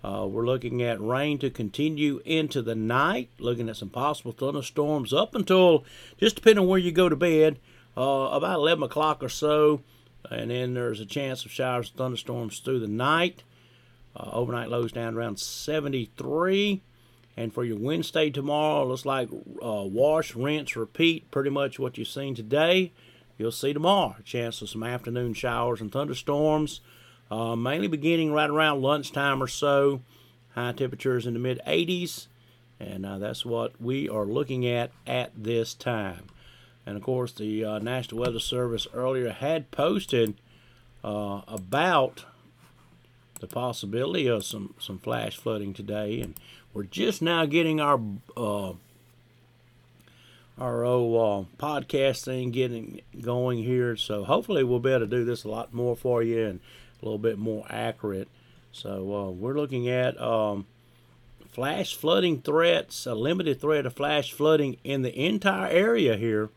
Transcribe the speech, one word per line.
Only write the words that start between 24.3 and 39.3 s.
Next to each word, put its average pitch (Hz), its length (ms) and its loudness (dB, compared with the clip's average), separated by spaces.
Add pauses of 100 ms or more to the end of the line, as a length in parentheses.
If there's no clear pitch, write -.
of 107 80 -10
some 110 140 -8
afternoon 120 500 -4
showers 117 460 -2
and 110 100 -6
thunderstorms, 147 920 0 (500)
uh, 117 240 -2
mainly 143 320 -2
beginning 160 460 2
right 151 160 2
around 151 320 4
lunchtime 139 600 2
or 127 60 -2
so. 139 540 2 (540)
High 120 180 -4
temperatures 127 520 -2
in 123 80 -2
the 117 60 -4
mid 123 260 -2
eighties, 175 640 0 (540)
and, 98 240 -10
uh, 98 120 -8
that's 107 280 -6
what 117 360 -4
we 131 280 -2
are 107 160 -2
looking 127 420 -2
at 120 240 -2 (160)
at 127 260 -4
this 113 400 -2
time. 98 520 -6 (600)
And, 104 120 -8
of 98 60 -10
course, 127 280 -2
the, 107 320 -4
uh, 107 160 -4
National 120 400 -6
Weather 120 200 -2
Service 123 540 -2
earlier 127 380 -2